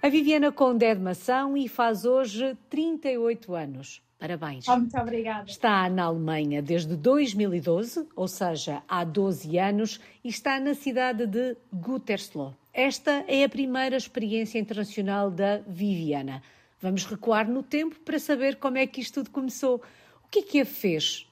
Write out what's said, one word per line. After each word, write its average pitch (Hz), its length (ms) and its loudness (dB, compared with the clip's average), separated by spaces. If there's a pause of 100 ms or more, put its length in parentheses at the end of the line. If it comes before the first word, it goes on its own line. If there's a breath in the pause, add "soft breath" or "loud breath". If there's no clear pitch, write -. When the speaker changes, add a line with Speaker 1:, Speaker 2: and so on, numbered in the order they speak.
Speaker 1:
A - 20 6
Viviana 294 400 4
Condé 240 440 4
de 185 80 -4
Mação 254 520 0
e 269 140 0
faz 226 380 0
hoje 254 500 2 (140)
trinta 311 400 -2
e 247 80 0
oito 233 360 -2
anos. 139 480 -8 (160)
Parabéns. 151 480 -8
Speaker 2:
Oh, 247 120 6
muito 240 180 0
obrigada. 226 480 -4
Speaker 1:
Está 196 460 2
na 185 140 2
Alemanha 156 580 0
desde 165 340 0
dois 254 380 4
mil 202 180 2
e 175 80 0
doze, 220 560 0
ou 185 100 -2
seja, 160 640 -4
há 180 160 0
doze 170 540 0
anos, 208 420 0 (240 loud breath)
e 240 60 -6
está 269 280 -2
na 277 140 0
cidade 254 540 0
de 240 280 0 (160)
Gütersloh. 185 840 -6 (180)
Esta 277 560 0
é 277 160 4
a 277 60 2
primeira 262 480 -2
experiência 220 600 -4
internacional 202 720 -2
da 196 280 0
Viviana. 160 840 -2 (380 soft breath)
Vamos 185 240 -2
recuar 220 420 0
no 247 160 -2
tempo 311 380 -2
para 311 180 -4
saber 269 380 0
como 262 220 -2
é 262 80 2
que 269 160 -10
isto - 140 -8
tudo 269 140 -4
começou. 254 520 -2 (420 loud breath)
O - 60 -20
que - 80 2
é 392 40 2
que - 200 2
a - 20 4
fez, - 680 -2